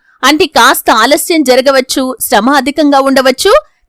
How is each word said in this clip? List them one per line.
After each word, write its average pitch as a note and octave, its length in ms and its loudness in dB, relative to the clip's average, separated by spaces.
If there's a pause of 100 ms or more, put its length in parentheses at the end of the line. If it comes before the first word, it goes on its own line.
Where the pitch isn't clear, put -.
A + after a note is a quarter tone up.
(240)
అంటే C#4+ 220 2
కాస్త C4+ 460 0 (120)
ఆలస్యం D#4 400 0
జరగవచ్చు, C4 800 0
శ్రమ A3 280 0
అధికంగా C#4+ 500 0 (100)
ఉండవచ్చు, C4 440 0 (360)